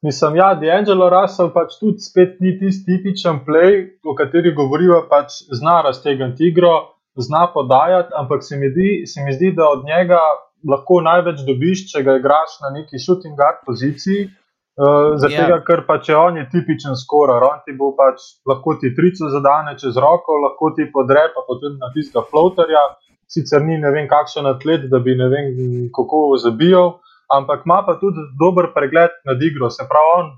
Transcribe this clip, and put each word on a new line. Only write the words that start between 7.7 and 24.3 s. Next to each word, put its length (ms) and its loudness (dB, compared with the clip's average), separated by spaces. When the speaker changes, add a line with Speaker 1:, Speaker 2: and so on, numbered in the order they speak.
Speaker 1:
ampak 280 -4
se 160 -14
mi 120 -2
di-, 340 0
se 180 -14
mi 120 -4
zdi, 200 0
da 140 2
od 180 0
njega 360 2
lahko 400 0
največ 420 0
dobiš, 440 -2
če 160 -6
ga 120 2
igraš 440 0
na 120 -10
neki 280 -14
shooting 360 -4
guard 260 0
poziciji, 600 -6
eh, 100 -10
zaradi 220 0
Speaker 2:
Ja. 80 0
Speaker 1:
tega, 200 2
ker 200 0
pač 260 -2
je 80 2
on 200 2
je 100 -8
tipičen 480 -4
scorer, 480 2
on 180 0
ti 120 -18
bo 200 -4
pač, 240 2
lahko 320 -4
ti 160 -4
trico 380 0
zadane 460 0
čez 220 -6
roko, 420 2
lahko 320 -2
ti 160 -4
podre, 420 2
pa 140 -8
potem 340 -10
na 120 -14
tistega 340 -6
floaterja, 580 2
sicer 300 -2
ni 160 -2
ne 140 -2
vem 160 -2
kakšen 400 -2